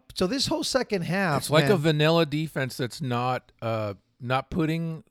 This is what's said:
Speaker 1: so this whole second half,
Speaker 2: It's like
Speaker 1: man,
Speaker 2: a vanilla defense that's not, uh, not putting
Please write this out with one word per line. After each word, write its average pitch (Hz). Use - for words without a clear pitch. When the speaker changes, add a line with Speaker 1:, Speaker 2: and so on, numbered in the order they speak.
Speaker 1:
so 185
this 247
whole 311
second 214
half, 165
Speaker 2:
It's -
like 151
Speaker 1:
man, 175
Speaker 2:
a 190
vanilla 160
defense 143
that's 123
not, 123
uh, 110
not 127
putting 165